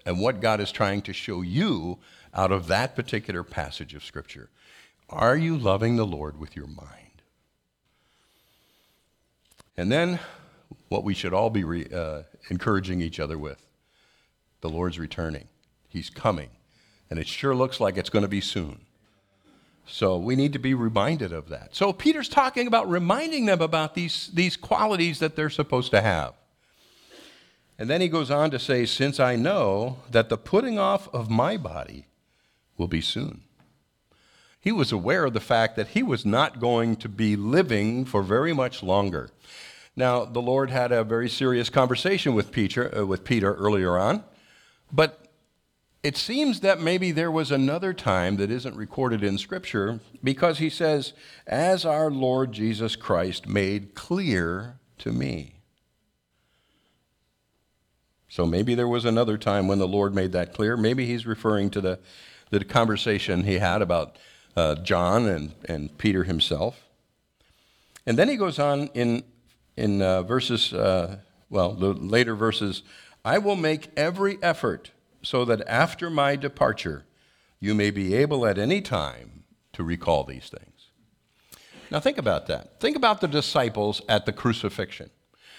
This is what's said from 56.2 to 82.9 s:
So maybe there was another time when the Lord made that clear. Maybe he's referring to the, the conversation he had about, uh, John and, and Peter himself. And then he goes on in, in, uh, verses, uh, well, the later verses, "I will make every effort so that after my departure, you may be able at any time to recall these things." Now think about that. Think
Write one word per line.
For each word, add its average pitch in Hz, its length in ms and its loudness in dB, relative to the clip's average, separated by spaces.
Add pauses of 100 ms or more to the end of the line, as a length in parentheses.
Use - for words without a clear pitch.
So - 180 -2
maybe 104 280 2
there 120 140 2
was 120 160 0
another 113 340 2
time 101 280 2
when 98 120 2
the 95 100 2
Lord 101 260 2
made 95 180 0
that 90 200 -2
clear. 110 240 0
Maybe 120 300 2
he's 120 200 -4
referring 104 440 0
to 101 100 -4
the, 92 180 0 (520)
the 98 140 2
conversation 104 800 2
he 95 140 2
had 95 220 2
about, 85 380 -2 (380)
uh, 78 200 4
John 92 500 2
and, 80 280 -2 (100)
and 73 320 -6
Peter 95 280 2
himself. 82 580 -2 (1200)
And 117 140 0
then 208 100 6
he 285 80 0
goes 190 220 -2
on 143 300 0
in, 120 360 -2 (520)
in, 101 260 2
uh, 92 200 2
verses, 117 500 0
uh, 95 460 0 (300)
well, 92 240 2
the 95 220 0
later 113 400 0
verses, 104 480 -2 (420)
"I 135 140 2
will 202 180 0
make 156 400 -2
every 196 460 0
effort 147 480 -2 (320)
so 127 240 -2
that 110 200 2
after 165 440 0
my 143 260 2
departure, 123 720 -2 (520)
you 104 160 0
may 104 160 2
be 98 240 0
able 139 300 2
at 98 140 2
any 175 240 0
time 65 640 -6 (280)
to - 100 -8
recall 82 400 0
these 65 280 -12
things." - 400 -20 (1000)
Now 151 80 0
think 269 200 0
about 101 280 0
that. - 320 -6
Think 311 180 0